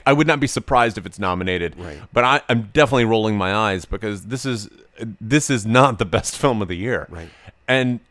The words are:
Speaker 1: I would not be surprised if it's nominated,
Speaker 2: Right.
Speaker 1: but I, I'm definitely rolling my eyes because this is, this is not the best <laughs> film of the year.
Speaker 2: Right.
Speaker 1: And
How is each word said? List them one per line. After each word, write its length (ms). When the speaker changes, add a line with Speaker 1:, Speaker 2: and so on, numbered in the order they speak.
Speaker 1:
I 80
would 120
not 140
be 60
surprised 520
if 80
it's 120
nominated, 600
Speaker 2:
Right. 200
Speaker 1:
but 120
I, 240
I'm 240
definitely 320
rolling 320
my 180
eyes 300
because 420
this 200
is, 220
this 300
is 160
not 320
the 80
best 300
<laughs> 60
film 200
of 60
the 80
year. 340
Speaker 2:
Right. 180
Speaker 1:
And 320